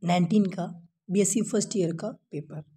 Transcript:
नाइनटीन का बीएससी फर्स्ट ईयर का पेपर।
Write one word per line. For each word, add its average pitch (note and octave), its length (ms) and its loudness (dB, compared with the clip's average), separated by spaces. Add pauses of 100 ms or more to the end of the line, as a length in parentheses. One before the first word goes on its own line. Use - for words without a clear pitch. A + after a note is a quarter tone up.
नाइनटीन F3+ 420 4
का E3+ 420 -8 (220)
बीएससी G3+ 320 2
फर्स्ट - 340 -2
ईयर E3+ 200 0
का G3+ 120 -8
पेपर। D#3 560 -12 (120)